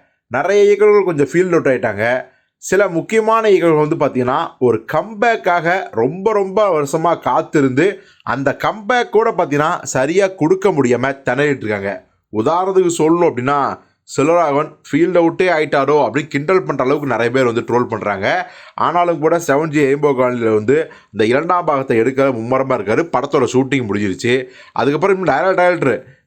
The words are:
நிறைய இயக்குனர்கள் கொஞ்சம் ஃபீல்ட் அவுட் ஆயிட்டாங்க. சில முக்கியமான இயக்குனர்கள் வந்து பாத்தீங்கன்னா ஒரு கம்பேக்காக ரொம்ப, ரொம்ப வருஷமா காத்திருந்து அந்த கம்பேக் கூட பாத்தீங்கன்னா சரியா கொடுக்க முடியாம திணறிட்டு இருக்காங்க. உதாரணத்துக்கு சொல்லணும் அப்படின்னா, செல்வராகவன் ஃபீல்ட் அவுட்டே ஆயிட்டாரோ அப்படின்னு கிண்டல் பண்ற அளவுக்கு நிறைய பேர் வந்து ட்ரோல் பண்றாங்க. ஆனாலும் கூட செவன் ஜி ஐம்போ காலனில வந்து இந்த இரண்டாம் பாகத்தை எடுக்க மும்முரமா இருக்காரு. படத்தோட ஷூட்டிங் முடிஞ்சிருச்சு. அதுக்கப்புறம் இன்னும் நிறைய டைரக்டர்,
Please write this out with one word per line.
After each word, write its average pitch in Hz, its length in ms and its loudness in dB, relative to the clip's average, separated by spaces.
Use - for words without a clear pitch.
நிறைய 190 300 2
இயக்குனர்கள் 208 420 4
கொஞ்சம் 143 220 0
ஃபீல்ட் 175 260 2
அவுட் 143 140 0
ஆயிட்டாங்க. 110 340 -2
சில 185 120 2
முக்கியமான 220 540 0
இயக்குனர்கள் 165 340 4
வந்து 151 180 -2
பாத்தீங்கன்னா 127 360 0
ஒரு 113 100 0
கம்பேக்காக 202 840 0
ரொம்ப, 185 380 -2
ரொம்ப 196 280 0
வருஷமா 160 360 0
காத்திருந்து 156 600 0
அந்த 135 160 -2
கம்பேக் 214 520 -2
கூட 226 200 2
பாத்தீங்கன்னா 151 340 0
சரியா 170 320 0
கொடுக்க 190 380 2
முடியாம 123 340 0
திணறிட்டு 131 360 0
இருக்காங்க. 101 280 -4
உதாரணத்துக்கு 175 600 0
சொல்லணும் 165 300 2
அப்படின்னா, 135 300 -2
செல்வராகவன் 151 560 0
ஃபீல்ட் 175 320 2
அவுட்டே 170 260 2
ஆயிட்டாரோ 147 400 0
அப்படின்னு 131 260 -4
கிண்டல் 160 360 0
பண்ற 143 180 -2
அளவுக்கு 143 260 -2
நிறைய 117 220 0
பேர் 131 160 2
வந்து 113 180 -2
ட்ரோல் 117 240 0
பண்றாங்க. 101 360 -4
ஆனாலும் 170 400 0
கூட 160 100 2
செவன் 151 280 0
ஜி 151 160 0
ஐம்போ 147 280 2
காலனில 123 400 0
வந்து 107 180 2
இந்த 101 180 0
இரண்டாம் 170 380 0
பாகத்தை 135 320 0
எடுக்க 131 240 2
மும்முரமா 131 420 -2
இருக்காரு. 107 240 0
படத்தோட 127 400 0
ஷூட்டிங் 131 360 0
முடிஞ்சிருச்சு. 104 440 -2
அதுக்கப்புறம் 147 360 0
இன்னும் 185 180 0
நிறைய 175 260 0
டைரக்டர், 160 360 2